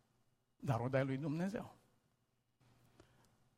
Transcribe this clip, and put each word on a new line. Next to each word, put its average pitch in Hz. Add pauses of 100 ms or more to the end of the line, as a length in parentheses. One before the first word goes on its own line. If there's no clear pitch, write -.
(560)
dar 113
o 123
dai 135
lui 135
Dumnezeu.” 165 (1800)